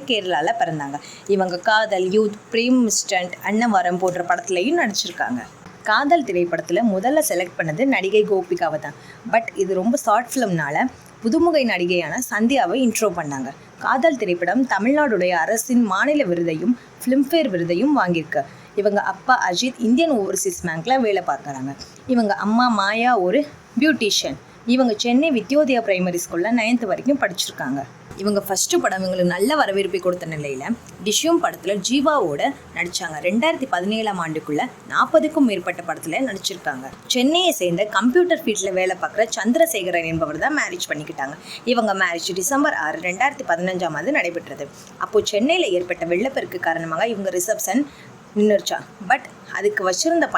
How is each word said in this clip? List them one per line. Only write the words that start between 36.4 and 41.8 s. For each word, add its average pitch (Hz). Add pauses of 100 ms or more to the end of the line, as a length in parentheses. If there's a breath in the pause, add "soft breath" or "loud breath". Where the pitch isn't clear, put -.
சென்னையை 320
சேர்ந்த 170 (120)
கம்ப்யூட்டர் 311
ஃபீல்ட்ல 202
வேலை 185
பார்க்குற - (120)
சந்திரசேகரன் 196
என்பவர் 156
தான் 285
மேரேஜ் 180
பண்ணிக்கிட்டாங்க. 147 (380 loud breath)
இவங்க 220 (100)